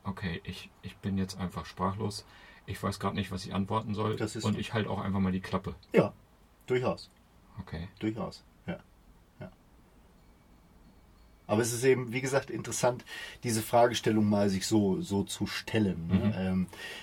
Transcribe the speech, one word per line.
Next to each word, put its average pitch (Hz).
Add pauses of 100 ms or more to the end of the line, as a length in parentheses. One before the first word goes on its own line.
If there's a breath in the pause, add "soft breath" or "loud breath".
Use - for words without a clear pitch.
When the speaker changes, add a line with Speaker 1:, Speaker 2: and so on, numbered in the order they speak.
Speaker 1:
okay, 92
ich, - (140)
ich 101
bin 98
jetzt 95
einfach 87
sprachlos, 101 (420 loud breath)
ich -
weiß 101
grad 98
nicht, 98
was 95
ich -
antworten 107
soll 107
Speaker 2:
Das 113
ist 107
Speaker 1:
und 104
Speaker 2:
so. 113
Speaker 1:
ich -
halt 104
auch 98
einfach 98
mal 92
die 95
Klappe. - (160)
Speaker 2:
Ja, 170 (520)
durchaus. - (500)
Speaker 1:
Okay. 85 (100)
Speaker 2:
Durchaus, 107 (260)
ja. 175 (640)
Ja. - (2000)
Aber 107
es 117
ist 120
eben, 127
wie 127
gesagt, 135
interessant, 117 (380 loud breath)
diese 113
Fragestellung 113
mal 101
sich 95
so, 101
so 196
zu 196
stellen, 92
ne? 92 (100)
Speaker 1:
Mhm. 107
Speaker 2:
Ähm, 92 (360 loud breath)